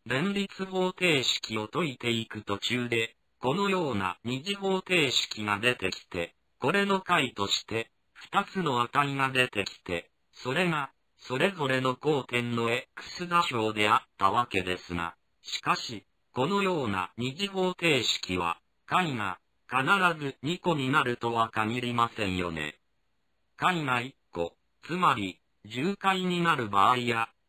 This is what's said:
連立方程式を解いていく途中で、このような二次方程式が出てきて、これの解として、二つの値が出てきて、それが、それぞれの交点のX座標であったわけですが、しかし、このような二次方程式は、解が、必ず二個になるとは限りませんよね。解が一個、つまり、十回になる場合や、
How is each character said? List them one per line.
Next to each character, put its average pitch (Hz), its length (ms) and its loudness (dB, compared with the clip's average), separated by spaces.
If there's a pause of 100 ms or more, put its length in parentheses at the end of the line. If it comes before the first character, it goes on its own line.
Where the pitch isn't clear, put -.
連 143 260 0
立 196 320 -4
方 185 280 0
程 160 300 2
式 - 360 -2
を 107 100 -4
解 - 260 -4
い - 40 -18
て 120 120 -2
い 113 160 0
く 107 160 -10
途 101 160 -2
中 120 300 -2
で、 113 280 -2 (220)
こ 127 160 0
の 202 140 0
よ 180 240 0
う 107 40 -2
な 92 280 -2
二 131 180 -4
次 202 120 -4
方 196 220 0
程 175 340 2
式 - 340 -2
が 104 140 0
出 120 180 2
て 92 140 -2
き - 160 -12
て、 - 280 -6 (240)
こ 139 140 0
れ 202 120 2
の 196 160 0
解 147 340 0
と 101 120 -2
し - 180 0
て、 113 260 -6 (220)
二 - 320 -2
つ 190 180 -6
の 131 200 2
値 139 340 2
が 135 140 0
出 127 180 4
て 98 160 -2
き - 160 -10
て、 87 300 -6 (220)
そ 127 220 -6
れ 180 140 2
が、 147 240 -2 (260)
そ 127 200 -6
れ 180 120 4
ぞ 160 180 -2
れ 131 120 2
の 131 200 0
交 147 240 0
点 120 320 -2
の 117 140 0
X - 560 -6
座 175 160 2
標 110 300 0
で 107 160 2
あ 120 160 4
っ - 40 -20 (100)
た 98 120 4
わ 120 160 2
け 95 160 0
で 90 160 -2
す - 160 -8
が、 85 220 -4 (260)
し - 180 -8
か 180 160 0
し、 110 300 -10 (260)
こ 127 140 0
の 202 160 2
よ 180 220 0
う 113 40 0
な 92 280 -2
二 127 200 -4
次 196 120 -4
方 190 240 0
程 151 300 2
式 - 340 -2
は、 85 240 -2 (260)
解 165 280 2
が、 98 240 -4 (300)
必 127 140 0 (360)
ず 139 240 -4
二 165 160 -2
個 170 160 0
に 131 160 0
な 147 120 4
る 123 140 0
と 117 160 -2
は 113 180 2
限 110 300 -2
り 120 140 -2
ま 117 160 2
せ 107 160 -4
ん 92 100 0
よ 90 160 -2
ね。 76 260 -6 (800)
解 165 280 0
が 127 160 0
一 127 140 -10 (180)
個、 85 240 -4 (260)
つ - 100 -10
ま 170 220 2
り、 98 260 -6 (240)
十 131 320 -4
回 190 280 0
に 180 180 0
な 170 140 4
る 117 120 -2
場 101 220 6
合 123 80 4
や、 117 320 0 (180)